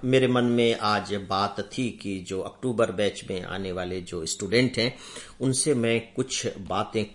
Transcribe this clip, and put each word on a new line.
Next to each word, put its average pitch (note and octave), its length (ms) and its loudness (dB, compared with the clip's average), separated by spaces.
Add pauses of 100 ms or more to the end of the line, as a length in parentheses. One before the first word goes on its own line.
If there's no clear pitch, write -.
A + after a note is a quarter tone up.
मेरे C3 220 6
मन B2 180 4
में A#2 340 4
आज G#2 360 0
बात G2 460 -2
थी A#2+ 300 -4
कि G2 300 -6
जो F#2+ 200 -6
अक्टूबर G#2+ 520 0
बैच G2 380 0
में F#2 120 -4
आने F#2 300 -4
वाले F2+ 280 -4
जो F2 260 -6
स्टूडेंट A#2 520 2
हैं, A#2+ 200 0 (420)
उनसे C3 340 2
मैं A#2 400 2
कुछ B2 320 -2 (120)
बातें G2+ 460 -2 (100)